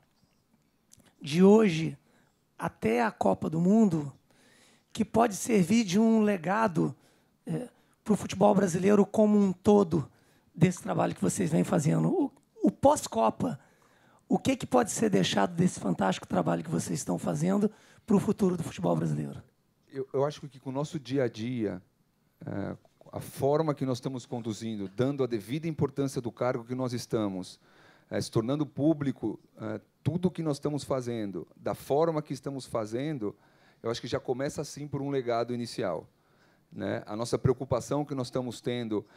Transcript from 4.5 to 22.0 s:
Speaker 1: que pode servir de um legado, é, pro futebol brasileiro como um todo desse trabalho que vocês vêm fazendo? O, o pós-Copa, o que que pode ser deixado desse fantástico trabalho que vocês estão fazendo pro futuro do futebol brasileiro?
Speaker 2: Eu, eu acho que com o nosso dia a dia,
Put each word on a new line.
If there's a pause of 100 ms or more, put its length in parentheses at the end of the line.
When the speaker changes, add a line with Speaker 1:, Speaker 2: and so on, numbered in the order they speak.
Speaker 1:
que
pode
servir
de
um
legado, (520)
é, (320)
pro
futebol
brasileiro
como
um
todo (460)
desse
trabalho
que
vocês
vêm
fazendo?
O, (320)
o
pós-Copa, (680)
o
que
que
pode
ser
deixado
desse
fantástico
trabalho
que
vocês
estão
fazendo (360)
pro
futuro
do
futebol
brasileiro? (500)
Speaker 2:
Eu,
eu
acho
que
com
o
nosso
dia
a
dia, (640)